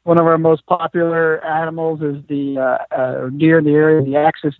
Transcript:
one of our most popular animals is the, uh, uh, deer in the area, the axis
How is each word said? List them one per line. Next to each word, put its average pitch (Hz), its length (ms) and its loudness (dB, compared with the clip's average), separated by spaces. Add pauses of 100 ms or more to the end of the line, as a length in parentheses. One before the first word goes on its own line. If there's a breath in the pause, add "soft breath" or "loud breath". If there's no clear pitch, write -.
one 170 160 2
of 165 60 4
our 165 120 4
most 160 300 0
popular 165 760 -2
animals 160 580 -4
is 143 280 -6
the, 139 300 -4
uh, 127 360 -2
uh, 131 340 -4
deer 160 280 2
in 156 80 2
the 147 80 2
area, 156 320 4
the 135 100 -2
axis 151 440 0